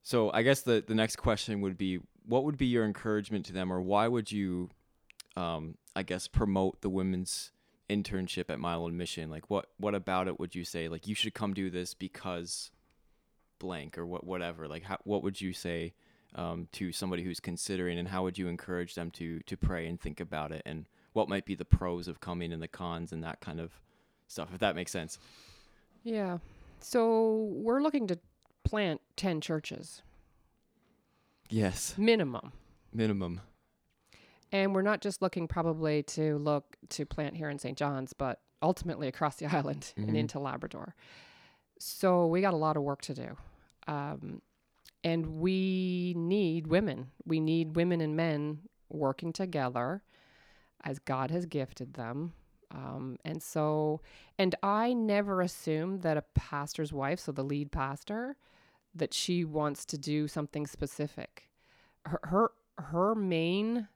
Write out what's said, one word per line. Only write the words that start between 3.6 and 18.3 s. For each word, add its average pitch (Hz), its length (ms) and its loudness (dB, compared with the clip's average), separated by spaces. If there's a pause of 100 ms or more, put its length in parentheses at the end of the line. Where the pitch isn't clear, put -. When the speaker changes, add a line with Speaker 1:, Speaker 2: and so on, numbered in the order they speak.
Speaker 1:
or 90 100 0
why 101 260 4
would 117 240 0
you, 92 380 0 (680)
um, 82 400 -4 (180)
I 98 100 -2
guess, 92 260 -4
promote 95 500 2
the 101 100 -2
women's 92 600 -2 (380)
internship 95 600 -2
at 69 100 -4
Mile 85 240 -2
One 85 120 -4
Mission? 85 340 -6
Like, 80 200 -10
what, 98 180 0 (100)
what 101 160 0
about 92 360 0
it - 100 -6
would 87 160 -6
you 87 80 -4
say, 82 240 -4
like, 82 180 -8
"You 104 100 -4
should - 180 -2
come 101 200 -2
do 95 160 -2
this 90 240 -6
because - 760 -8 (880)
blank," 82 380 -8
or 85 80 -4
what, 87 200 -6
whatever? 85 440 -4
Like, 80 140 -8
how, 98 200 -6
what 101 180 0
would 95 200 -2
you 92 100 -2
say, 85 420 -4 (400)
um, 85 400 -6
to 90 200 -4
somebody 90 300 -2
who's 90 180 -6
considering, 90 580 -2
and 90 80 -2
how 92 160 -2
would 92 140 -2